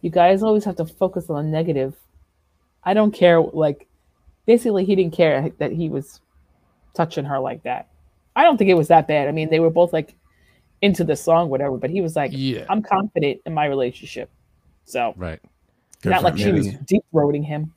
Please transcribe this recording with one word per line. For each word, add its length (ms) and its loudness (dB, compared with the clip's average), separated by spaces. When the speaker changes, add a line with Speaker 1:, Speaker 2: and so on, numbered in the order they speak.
Speaker 1:
"You 80 -4
guys 320 4
always 220 2
have 120 -6
to 80 -4
focus 460 -4
on 60 -4
the 140 -4
negative. 440 -2
I 80 0
don't 200 2
care," 280 6
like, 460 -2
basically, 400 2
he 100 0
didn't 200 0
care 420 2
that 160 -4
he 160 -4
was 320 -10
touching 300 -4
her 140 -4
like 240 -8
that. 240 -8
I 80 2
don't 140 6
think 140 2
it 40 8
was 140 2
that 180 6
bad. 220 0
I 20 -2
mean, 200 -4
they 100 2
were 100 4
both, 220 2
like, 240 -4
into 220 2
the 100 0
song, 340 2
whatever, 280 -2
but 140 -6
he 100 -4
was 160 -4
like, 180 -4
Speaker 2:
Yeah. 340 -4
Speaker 1:
"I'm 140 -2
confident 640 -2
in 80 -8
my 120 -2
relationship." 600 -6
So, 320 -6
Speaker 2:
Right. 220 -10
Speaker 3:
Good 80 -4
Speaker 1:
not 120 2
Speaker 3:
for 20 -4
Speaker 1:
like 140 0
Speaker 3:
him. 100 0
Speaker 1:
she 40 2
was 140 0
Speaker 3:
Maybe. 120 -8
Speaker 1:
deep-throating 560 0
him. 320 -8